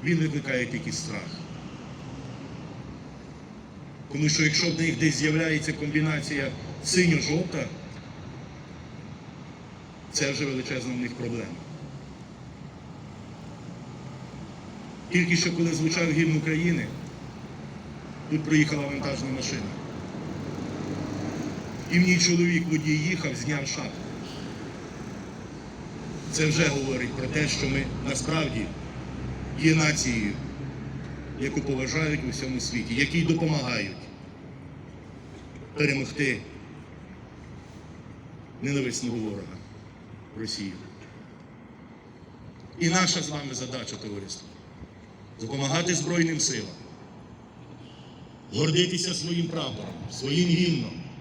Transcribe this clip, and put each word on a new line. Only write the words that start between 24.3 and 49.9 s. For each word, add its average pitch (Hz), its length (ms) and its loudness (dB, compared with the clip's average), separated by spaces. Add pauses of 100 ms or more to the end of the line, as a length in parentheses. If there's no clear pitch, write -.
Це 156 140 4
вже 156 220 6
говорить 127 460 2
про 127 140 -2
те, 147 200 2
що 135 220 2
ми 135 140 2 (260)
насправді 151 560 2 (960)
є 160 140 10
нацією, 131 580 4 (1040)
яку 139 220 0
поважають 143 680 2
у 120 40 0
всьому 131 280 -2
світі, 117 360 -2
якій 151 260 4
допомагають 135 760 4 (1800)
перемогти 139 680 2 (2250)
ненависного 127 560 0
ворога 98 400 -4 (840)
Росію. 101 340 -4 (2000)
І 165 100 6
наша 180 320 4
з 135 80 -4
вами 143 240 -4
задача, 120 420 -4
товариство, 98 520 -8 (920)
допомагати 139 540 2
Збройним 160 440 4
силам, 113 360 0 (1800)
гордитися 175 600 4
своїм 170 340 2
прапором, 117 460 -2 (180)